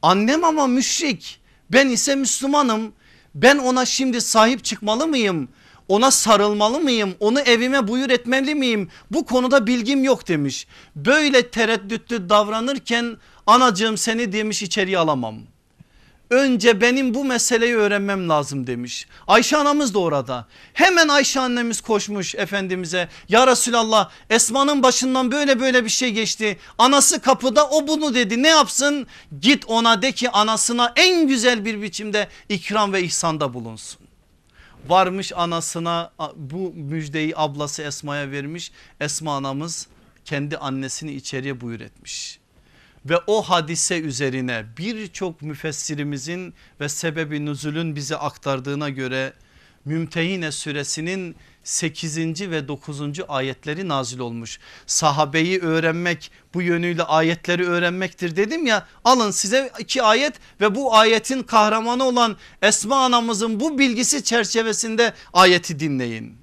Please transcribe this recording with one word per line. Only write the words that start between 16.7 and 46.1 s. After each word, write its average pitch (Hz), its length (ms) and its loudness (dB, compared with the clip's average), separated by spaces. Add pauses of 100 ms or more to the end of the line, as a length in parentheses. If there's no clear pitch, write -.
benim 247 340 2
bu 277 100 -2
meseleyi 240 500 0
öğrenmem 202 540 0
lazım," 143 380 -2
demiş. 123 400 -8 (200)
Ayşe 233 300 4
anamız 285 380 2
da 208 40 2
orada. 135 480 -2 (260)
Hemen 339 360 4
Ayşe 285 320 2
annemiz 240 400 -2
koşmuş 208 540 -4
Efendimiz'e. 185 720 -4 (200)
"Ya 233 180 6
Resulallah, 226 640 2 (200)
Esma'nın 269 520 2
başından 254 500 2
böyle 277 280 2
böyle 254 240 2
bir 220 60 -4
şey 247 220 -2
geçti. 214 460 -4 (200)
Anası 269 440 4
kapıda, 262 460 4
o 294 200 2
bunu 302 260 0
dedi. 233 280 0
Ne 302 60 6
yapsın?" 285 580 2 (340)
"Git 226 260 2
ona 226 360 2
de 269 100 0
ki 247 180 -2
anasına 220 680 0
en 339 320 4
güzel 240 360 2
bir 214 180 -4
biçimde 208 460 -4 (200)
ikram 202 440 -2
ve 190 100 0
ihsanda 156 520 -2
bulunsun." 113 460 -14 (880)
Varmış 185 480 2
anasına, 170 840 -4
a-, 156 180 -8
bu 165 380 -10
müjdeyi 156 600 -6
ablası 147 460 -4
Esma'ya 143 480 -8
vermiş. 143 420 -10 (280)
Esma 151 360 -6
anamız 139 500 -8 (380)
kendi 147 320 -6
annesini 135 560 -8
içeriye 135 480 -8
buyur 117 200 -10
etmiş. - 580 -14 (640)
Ve 165 220 0
o 208 160 2
hadise 165 580 -2
üzerine 127 640 -4 (140)
birçok 190 640 -8
müfessirimizin 151 1120 -8 (260)